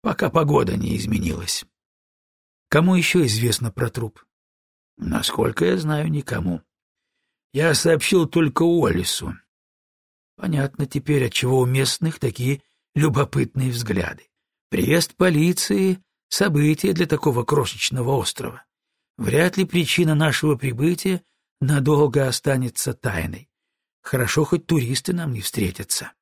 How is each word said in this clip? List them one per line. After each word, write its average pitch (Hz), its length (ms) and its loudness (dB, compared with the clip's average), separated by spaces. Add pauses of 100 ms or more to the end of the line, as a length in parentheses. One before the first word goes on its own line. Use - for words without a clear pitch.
пока 208 300 -2
погода 151 460 2
не - 200 -2
изменилась. - 680 -4 (1040)
Кому 175 260 4
ещё 170 320 4
известно 113 460 0
про 120 180 -2
труп? - 340 -10 (720)
Насколько - 680 -2
я 185 120 2
знаю, 151 320 -4
никому. 139 540 -4 (880)
Я 151 220 2
сообщил 165 540 2
только 165 340 2
Уоллесу. 151 720 0 (1000)
Понятно 143 500 -2
теперь, 139 400 0
отчего 123 320 0
у 127 80 4
местных 135 540 -2
такие 127 420 -2 (320)
любопытные 139 760 0
взгляды. 113 600 -4 (380)
Приезд - 480 0
полиции — 185 840 2 (260)
событие 147 680 2
для 170 120 0
такого 123 380 0
крошечного 127 680 -2
острова. - 520 -4 (540)
Вряд 147 400 0
ли 190 80 2
причина 165 480 2
нашего 151 420 2
прибытия 160 680 -2 (380)
надолго 143 640 2
останется 127 680 -2
тайной. - 560 -6 (500)
Хорошо, 135 440 0
хоть - 220 -2
туристы 131 460 0
нам 165 200 -4
не 110 100 -6
встретятся. - 800 -6